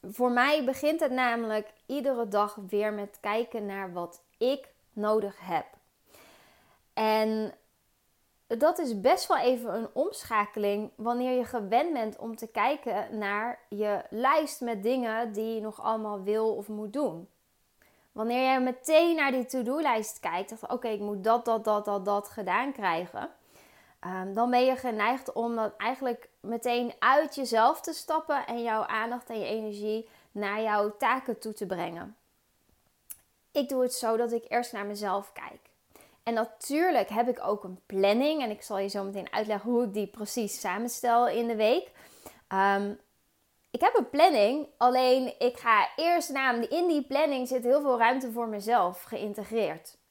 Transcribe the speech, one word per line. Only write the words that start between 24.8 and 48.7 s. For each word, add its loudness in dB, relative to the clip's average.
om -2
dat -2
eigenlijk -4
meteen -2
uit 4
jezelf 4
te -8
stappen -2
en -4
jouw -2
aandacht -4
en -6
je -4
energie -4
naar -4
jouw 0
taken 0
toe -10
te -8
brengen. -8
Ik 0
doe 0
het 2
zo 0
dat 0
ik -4
eerst -2
naar -6
mezelf -4
kijk. -14
En -2
natuurlijk 0
heb 2
ik -2
ook -2
een -12
planning. 2
En -2
ik -8
zal -6
je -2
zo -4
meteen -8
uitleggen -2
hoe 4
ik -2
die -2
precies -6
samenstel 2
in 0
de -2
week. 4
Ehm, 2
ik -2
heb 4
een 2
planning, 6
alleen 4
ik 2
ga 4
eerst 2
naar, 0
in 0
die 2
planning 0
zit -2
heel 4
veel 2
ruimte 4
voor -4
mezelf 0